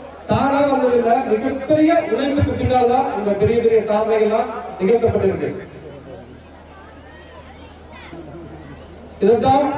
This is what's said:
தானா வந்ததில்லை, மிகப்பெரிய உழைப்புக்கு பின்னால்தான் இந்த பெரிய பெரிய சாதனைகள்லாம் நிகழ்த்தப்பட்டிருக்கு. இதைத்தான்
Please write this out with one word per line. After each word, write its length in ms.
தானா 340
வந்ததில்லை, 680
மிகப்பெரிய 840
உழைப்புக்கு 400
பின்னால்தான் 680
இந்த 220
பெரிய 220
பெரிய 200
சாதனைகள்லாம் 640
நிகழ்த்தப்பட்டிருக்கு. 760
இதைத்தான் 580